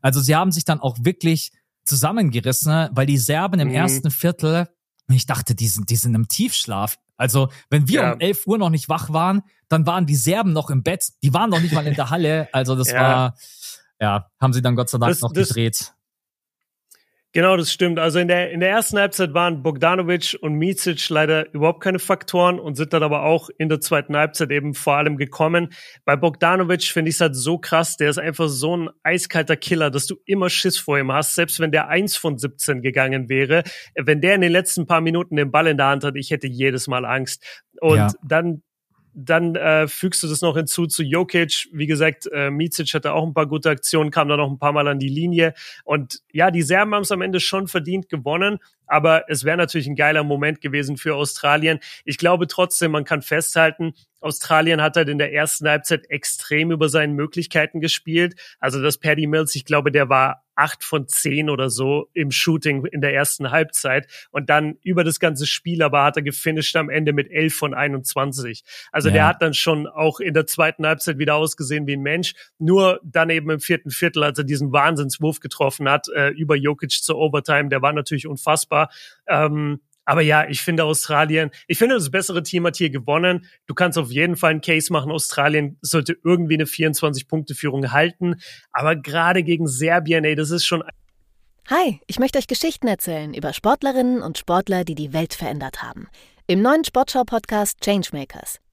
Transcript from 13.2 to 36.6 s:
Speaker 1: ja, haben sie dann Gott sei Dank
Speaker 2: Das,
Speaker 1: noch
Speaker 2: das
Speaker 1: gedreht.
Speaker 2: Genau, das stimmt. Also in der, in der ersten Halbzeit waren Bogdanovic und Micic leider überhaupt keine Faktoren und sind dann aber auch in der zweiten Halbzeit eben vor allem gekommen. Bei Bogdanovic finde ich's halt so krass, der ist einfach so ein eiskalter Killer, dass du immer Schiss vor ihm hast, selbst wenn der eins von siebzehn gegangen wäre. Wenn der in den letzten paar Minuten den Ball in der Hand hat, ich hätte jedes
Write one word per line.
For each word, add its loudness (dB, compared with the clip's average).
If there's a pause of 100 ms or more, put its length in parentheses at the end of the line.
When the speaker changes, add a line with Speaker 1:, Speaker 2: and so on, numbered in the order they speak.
Speaker 1:
ja, 0 (120)
haben 4
sie 0
dann 2
Gott 0
sei -2
Dank 4
Speaker 2:
Das, -2
Speaker 1:
noch -2
Speaker 2:
das 2
Speaker 1:
gedreht. -2 (1400)
Speaker 2:
Genau, 4
das -2
stimmt. 0
Also 2
in 2
der, 2
in -6
der 4
ersten 0
Halbzeit 0
waren 0
Bogdanovic 0
und -2
Micic -2
leider 2
überhaupt 2
keine 0
Faktoren 2
und -8
sind -4
dann 2
aber 0
auch 0
in 0
der 0
zweiten 0
Halbzeit 0
eben -2
vor 0
allem 0
gekommen. 0 (360)
Bei 4
Bogdanovic 2
finde 0
ich's -2
halt 2
so -2
krass, 0
der 2
ist -2
einfach -2
so -2
ein -4 (140)
eiskalter 0
Killer, 0
dass -2
du -8 (100)
immer 0
Schiss 0
vor 0
ihm 0
hast, 0
selbst -2
wenn 0
der 0
eins 0
von -4
siebzehn -4
gegangen -2
wäre. 2 (300)
Wenn 2
der 4
in 4
den 4
letzten 0
paar 4
Minuten -2
den 0
Ball 4
in 2
der 4
Hand 2
hat, -4
ich -8
hätte -4
jedes -2